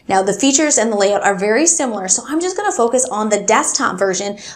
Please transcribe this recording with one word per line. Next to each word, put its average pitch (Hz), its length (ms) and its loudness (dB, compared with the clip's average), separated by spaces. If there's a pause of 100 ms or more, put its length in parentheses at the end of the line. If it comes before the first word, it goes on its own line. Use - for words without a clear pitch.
Now, 190 160 2
the 196 100 0
features 277 460 2
and 226 140 0
the 208 40 0
layout 202 280 2
are 196 120 2
very 214 300 2
similar, 226 400 -2
so - 220 0
I'm 311 120 -2
just 370 160 -2
gonna 415 140 -2
focus 247 400 0
on 214 180 -2
the 202 140 0
desktop 220 560 0
version, 196 400 -2 (180)